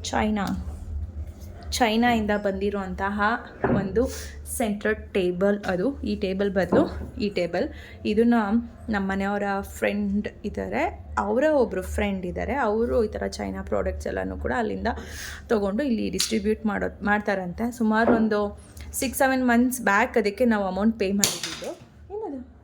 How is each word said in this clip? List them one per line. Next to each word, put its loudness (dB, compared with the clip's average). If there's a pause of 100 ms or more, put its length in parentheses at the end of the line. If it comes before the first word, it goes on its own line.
ಚೈನಾ, 0 (960)
ಚೈನಾಯಿಂದ 4 (120)
ಬಂದಿರುವಂತಹ -2 (540)
ಒಂದು 2 (500)
ಸೆಂಟರ್ -2
ಟೇಬಲ್ 2
ಅದು. 0
ಈ 0
ಟೇಬಲ್ 0
ಬದಲು 2
ಈ 0
ಟೇಬಲ್, 0 (360)
ಇದನ್ನ 4 (560)
ನಮ್ಮ 0
ಮನೆಯವರ 0 (180)
ಫ್ರೆಂಡ್ 0 (180)
ಇದ್ದಾರೆ, -4
ಅವರ 2 (100)
ಒಬ್ಬರು 2
ಫ್ರೆಂಡ್ -2
ಇದ್ದಾರೆ, -2
ಅವರು 2
ಈ 0
ಥರ -4
ಚೈನಾ -6
ಪ್ರಾಡಕ್ಟ್ಸ್ -2
ಎಲ್ಲನೂ -2
ಕೂಡ -2
ಅಲ್ಲಿಂದ -2 (600)
ತೊಗೊಂಡು 2
ಇಲ್ಲಿ 0
ಡಿಸ್ಟ್ರಿಬ್ಯೂಟ್ -2
ಮಾಡೋ, -2
ಮಾಡ್ತಾರಂತೆ. 0
ಸುಮಾರು 4
ಒಂದು 0 (320)
ಸಿಕ್ಸ್ -4
ಸೆವೆನ್ 4
ಮಂತ್ಸ್ 4
ಬ್ಯಾಕ್ 4
ಅದಕ್ಕೆ 2
ನಾವು 4
ಅಮೌಂಟ್ 2
ಪೇ 2
ಮಾಡಿದ್ದು. -2 (380)
ಏನದು? -8 (160)